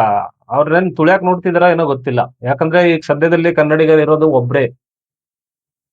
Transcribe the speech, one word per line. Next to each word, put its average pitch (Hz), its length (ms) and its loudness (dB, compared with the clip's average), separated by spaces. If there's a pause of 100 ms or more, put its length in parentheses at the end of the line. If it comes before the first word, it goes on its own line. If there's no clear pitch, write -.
(500)
ಅವ್ರನ್ನೇನ್ 151 460 -2
ತುಳಿಯಾಕ್ 175 280 2
ನೋಡ್ತಿದಾರ 180 380 -2
ಏನೋ 170 240 2
ಗೊತ್ತಿಲ್ಲ. 131 560 -4
ಯಾಕಂದ್ರೆ 160 500 0
ಈಗ 160 160 -2
ಸದ್ಯದಲ್ಲಿ 165 460 0
ಕನ್ನಡಿಗರು 156 460 2
ಇರೋದು 151 320 2
ಒಬ್ರೇ. 123 380 0 (1200)